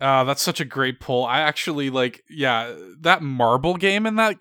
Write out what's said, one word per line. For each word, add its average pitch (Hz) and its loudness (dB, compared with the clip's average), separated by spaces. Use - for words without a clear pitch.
Ah, 135 2
that's 135 -2
such - -4
a 160 -4
great 131 -4
pull. 127 -2
I 123 0
actually, 147 -2
like, 127 -2
yeah, 120 0
that 170 2
marble 135 2
game 196 0
in 220 -2
that, 214 2